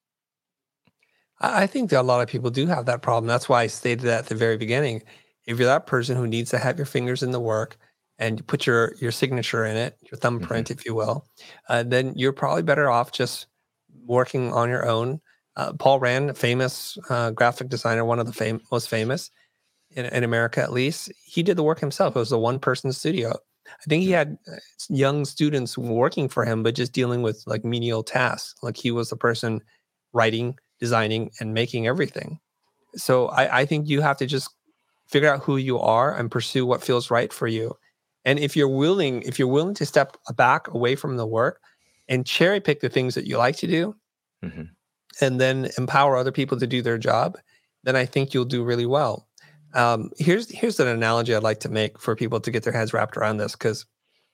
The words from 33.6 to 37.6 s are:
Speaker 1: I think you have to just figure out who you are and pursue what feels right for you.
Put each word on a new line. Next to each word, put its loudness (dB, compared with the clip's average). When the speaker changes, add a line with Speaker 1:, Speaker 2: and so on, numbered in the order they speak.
Speaker 1:
I 2
think -2
you 2
have 2
to -2
just -4
figure 4
out -2
who 2
you 0
are 4
and -4
pursue 0
what 2
feels 0
right 2
for -4
you. -4